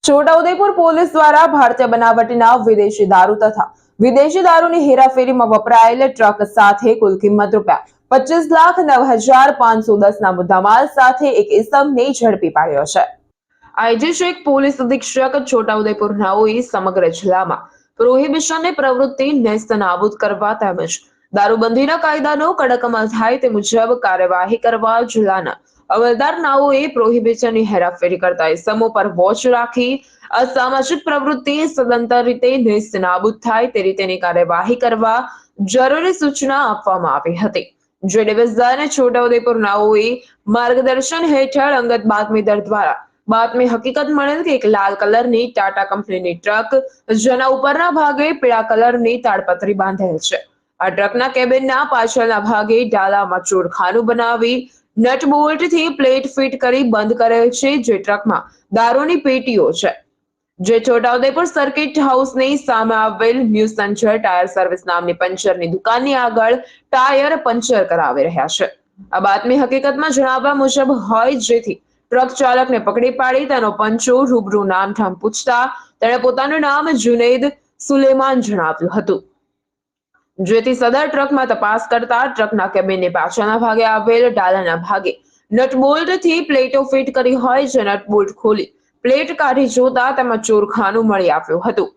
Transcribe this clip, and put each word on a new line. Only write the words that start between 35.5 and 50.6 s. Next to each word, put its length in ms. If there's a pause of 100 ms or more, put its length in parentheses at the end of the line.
જરૂરી 480
સૂચના 480
આપવામાં 540
આવી 200
હતી. 280 (380)
જે 200
ડિવિઝન 680
છોટાઉદેપુર 680
નાઓએ 460 (460)
માર્ગદર્શન 760
હેઠળ 520
અંગત 280
બાતમીદાર 540
દ્વારા 400 (260)
બાતમી 400
હકીકત 440
મળેલ 320
કે 120
એક 120
લાલ 300
કલરની 500
ટાટા 420
કંપનીની 480
ટ્રક 840
જેના 320
ઉપરના 420
ભાગે 320 (120)
પીળા 280
કલરની 560
તાડપત્રી 560
બાંધેલ 420
છે. 200 (400)